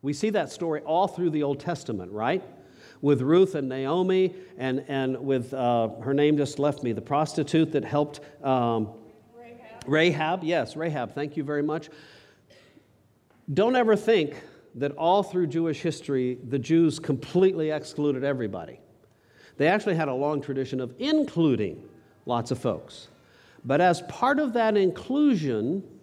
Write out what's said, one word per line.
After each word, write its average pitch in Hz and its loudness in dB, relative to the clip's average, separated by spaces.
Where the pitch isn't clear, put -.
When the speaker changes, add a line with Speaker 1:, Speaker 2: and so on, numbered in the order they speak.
Speaker 1:
We 143 -2
see 214 0
that 190 0
story 156 -4
all 170 2
through 175 -2
the 151 0
Old 139 0
Testament, 104 -6
right? 123 -2
With 143 4
Ruth 175 4
and 135 -2
Naomi, 180 0
and, 131 -2
and 131 -2
with, 135 -2
uh, 120 2
her 131 -2
name 147 4
just 139 -2
left 143 0
me, 120 -2
the 110 -6
prostitute 156 0
that 139 0
helped, 147 -2
um, 117 0
Speaker 2:
Rahab. - -20
Speaker 1:
Rahab, 165 2
yes, 156 -2
Rahab, 151 -6
thank 147 -6
you 156 -4
very 147 -2
much. 151 -4
Don't 220 4
ever 226 6
think 208 2
that 139 -2
all 175 4
through 180 0
Jewish 160 -2
history, 127 -2
the 135 -2
Jews 160 4
completely 160 0
excluded 147 -4
everybody. 104 -4
They 143 2
actually 196 2
had 160 0
a 131 -2
long 143 0
tradition 135 -4
of 123 -8
including 165 0
lots 120 -2
of 123 -4
folks. - -6
But 143 2
as 175 4
part 269 0
of 269 -2
that 220 2
inclusion 185 2